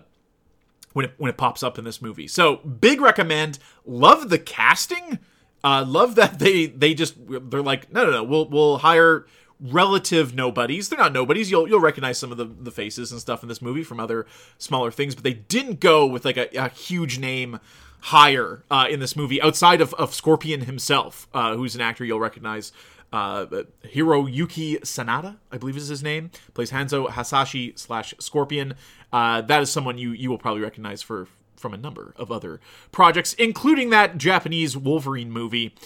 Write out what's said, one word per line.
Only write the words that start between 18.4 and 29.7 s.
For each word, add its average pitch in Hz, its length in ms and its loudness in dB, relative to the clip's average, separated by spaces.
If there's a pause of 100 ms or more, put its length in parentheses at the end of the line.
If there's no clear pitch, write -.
uh, 135 200 2
in 143 100 -4
this 131 160 -8
movie 139 260 -4
outside 170 380 6
of, 143 140 0
of 151 200 -4
Scorpion 156 480 0
himself, 131 720 -4
uh, 113 220 -2
who's 120 200 -6
an 123 60 -8
actor 117 220 -4
you'll 113 160 -4
recognize. 110 540 -8 (400)
Uh, 98 320 -4 (400)
Hiroyuki 156 960 -2
Sanada, 143 560 -8 (140)
I 127 60 -12
believe 131 180 -10
is 147 140 -10
his 143 120 -10
name, 151 300 -8 (220)
plays 120 180 -6
Hanzo 135 380 -4
Hasashi 127 640 -4
slash - 440 -10
Scorpion. 143 540 -4 (380)
Uh, 117 300 2
that 147 200 4
is 139 80 -2
someone 127 280 -4